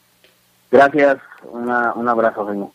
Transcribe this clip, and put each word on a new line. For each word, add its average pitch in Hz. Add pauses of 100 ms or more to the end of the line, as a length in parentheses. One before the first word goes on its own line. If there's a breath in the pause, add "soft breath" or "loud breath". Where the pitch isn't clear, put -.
(720)
Gracias, 139 (340)
una, 120
un 117
abrazo, 113
señor. 101